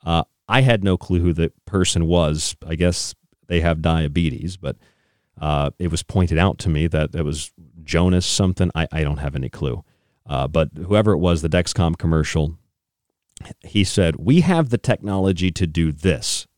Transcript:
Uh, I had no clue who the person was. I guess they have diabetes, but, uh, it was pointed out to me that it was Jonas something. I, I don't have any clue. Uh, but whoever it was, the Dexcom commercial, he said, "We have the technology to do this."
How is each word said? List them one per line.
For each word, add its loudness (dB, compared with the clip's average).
Uh, 0
I 4
had 4
no 2
clue 0
who 2
the -2
person 0
was. 2
I -6
guess -2
they 0
have 0
diabetes, 0
but, -8
uh, -2
it -4
was -4
pointed 0
out 2
to -4
me 0
that -2
it -2
was -6
Jonas 2
something. 0
I, -2
I -2
don't -2
have -6
any -6
clue. -6
Uh, -4
but 0
whoever 2
it 2
was, 2
the -2
Dexcom 0
commercial, 0
he 0
said, 0
"We 4
have 2
the 0
technology 0
to -4
do 0
this." -4